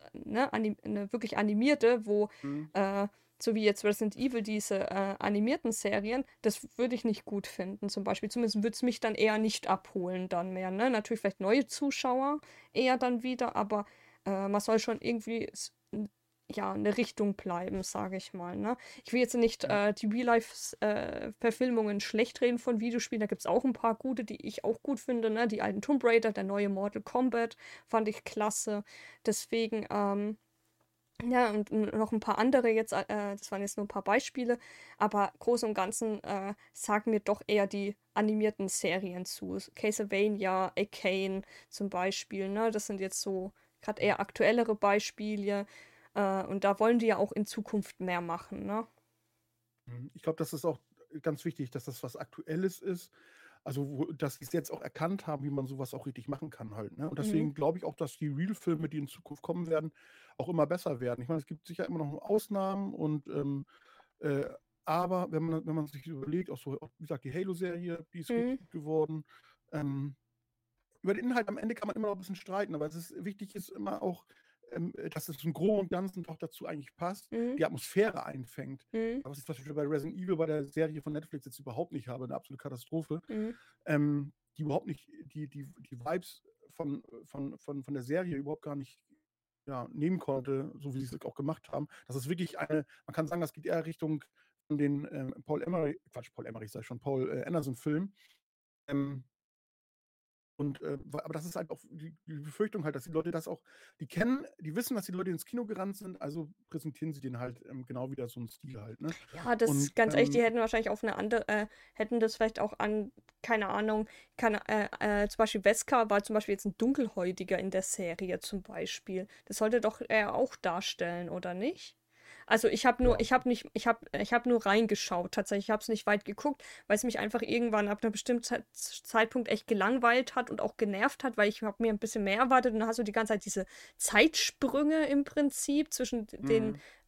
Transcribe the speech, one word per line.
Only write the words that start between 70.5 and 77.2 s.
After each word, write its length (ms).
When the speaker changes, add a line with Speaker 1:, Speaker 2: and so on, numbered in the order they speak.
Speaker 2:
über 120
den 160
Inhalt 180
am 100
Ende 160
kann 120
man 100
immer 120
noch 60
ein 40
bisschen 180
streiten, 380
aber 120
es 80
ist, 200
wichtig 300
ist 160
immer 320
auch, 240
ähm, 240
äh, 140
dass 180
es 160
im 80
Großen 280
und 100
Ganzen 320
doch 140
dazu 300
eigentlich 300
passt, 360